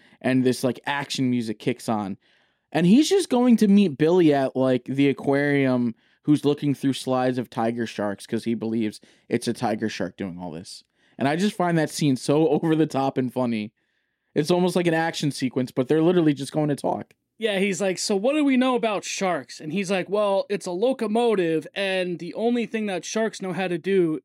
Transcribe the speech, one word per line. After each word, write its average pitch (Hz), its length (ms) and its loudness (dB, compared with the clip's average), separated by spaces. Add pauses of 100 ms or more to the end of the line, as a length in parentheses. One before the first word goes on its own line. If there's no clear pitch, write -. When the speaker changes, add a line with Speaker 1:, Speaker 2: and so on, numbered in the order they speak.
(200)
Speaker 1:
and 131 240 2
this, 123 200 0
like, 123 240 -2
action 139 420 -4
music 113 300 -4
kicks - 280 -6
on. 104 300 -4 (540)
And 165 140 0
he's 247 240 6
just 381 200 0
going 247 280 4
to 214 100 4
meet 196 300 4
Billy 160 360 4
at, 135 220 0
like, 131 300 2
the 139 240 2
aquarium, 135 840 0 (280)
who's 147 220 2
looking 143 300 0
through 139 180 -2
slides 127 440 -2
of 120 120 -4
tiger 117 380 -2
sharks 101 400 -6
'cause 113 160 -4
he 117 100 -2
believes 110 460 -4 (300)
it's 117 180 -2
a 117 60 0
tiger 110 360 -2
shark 92 280 -6
doing 87 200 -8
all 90 140 -10
this. 82 320 -14 (340)
And 127 100 -2
I 147 80 0
just 202 200 -2
find 175 220 0
that 151 120 2
scene 139 260 0
so 151 320 2
<laughs> - 20 2
over 156 260 2
the 156 120 2
top 135 300 -2
and 127 140 -2
funny. 117 400 -4 (640)
It's 151 160 0
almost 180 240 2
like 180 120 2
an 165 60 2
action 160 380 -2
sequence, 127 400 -4
but 127 160 -2
they're 160 160 2
literally 165 300 4
just 135 180 -6
going 151 180 -2
to 143 60 0
talk. 175 380 -6 (280)
Speaker 2:
Yeah, 208 180 -2
he's 190 200 0
like, 190 180 -2
"So 208 200 -2
what 240 160 0
do 302 100 2
we 269 140 4
know 254 180 2
about 214 300 -2
sharks?" 175 560 -4
And 156 100 -8
he's 185 180 -4
like, 180 200 -2
"Well, 196 400 2
it's 202 160 -4
a 185 60 -6
locomotive, 208 1000 0
and 185 460 -2
the 170 140 -10
only 233 320 0
thing 214 220 -6
that 180 180 -6
sharks 220 360 -4
know 185 120 -6
how 185 160 -4
to 175 80 -2
do 175 480 2